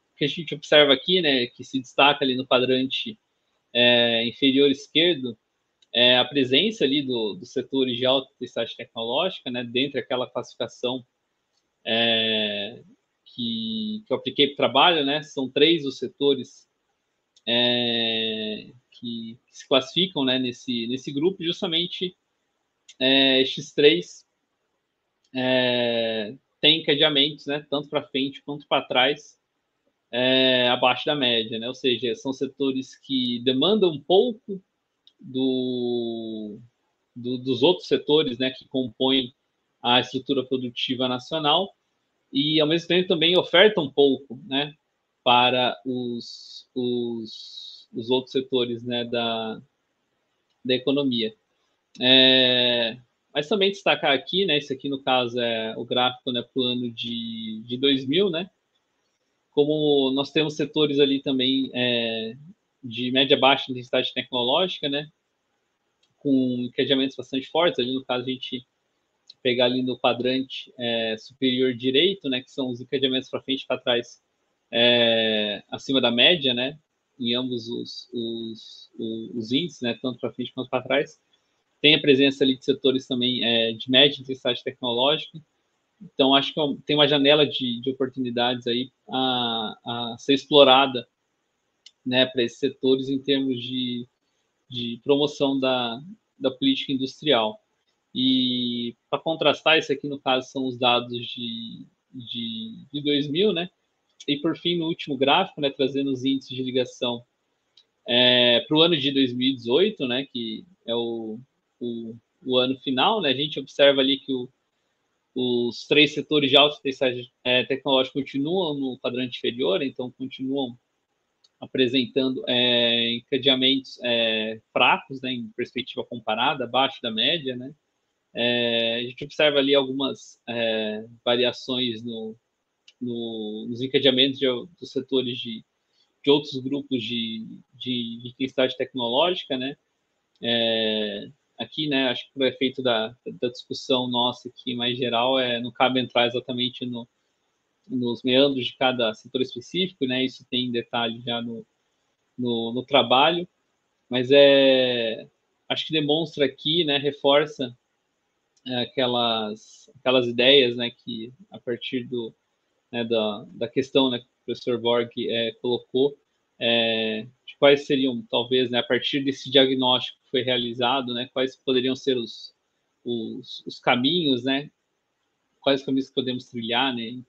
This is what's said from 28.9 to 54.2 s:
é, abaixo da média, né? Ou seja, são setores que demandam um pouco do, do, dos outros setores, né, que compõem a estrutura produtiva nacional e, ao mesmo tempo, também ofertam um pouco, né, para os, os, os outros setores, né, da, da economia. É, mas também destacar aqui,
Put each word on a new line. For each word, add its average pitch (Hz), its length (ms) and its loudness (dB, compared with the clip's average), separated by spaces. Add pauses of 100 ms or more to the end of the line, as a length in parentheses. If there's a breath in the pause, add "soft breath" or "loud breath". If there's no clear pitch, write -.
é, 127 580 4
abaixo 123 360 2
da 151 100 0
média, 117 420 0
né? 113 100 -8
Ou 131 60 -6
seja, 120 420 0
são 135 160 -6
setores 135 640 -6
que 123 440 -4
demandam 160 520 2
um 143 80 -6
pouco 208 600 0 (580)
do, 120 1400 -4 (560)
do, 123 240 -6
dos 127 240 -2
outros 180 240 4
setores, 143 500 0
né, 131 140 -2
que - 160 -16
compõem 131 640 -2 (480)
a 120 180 2
estrutura 131 460 -2
produtiva 127 600 -4
nacional 151 680 -2 (560)
e, 151 280 2
ao 151 80 4
mesmo 165 200 0
tempo, 180 200 2
também 175 300 2
ofertam 175 480 6
um 127 60 -8
pouco, 135 540 2
né, 147 300 -6 (480)
para 123 600 2
os, 123 920 -10
os, 120 1160 -6
os 113 180 -6
outros 127 240 0
setores, 120 500 -2
né, 120 220 -4
da, 117 560 -4 (1040)
da 127 120 0
economia. 127 580 -2 (680)
É, 127 960 4 (360)
mas 143 140 -4
também 196 240 2
destacar 156 420 0
aqui, 180 320 0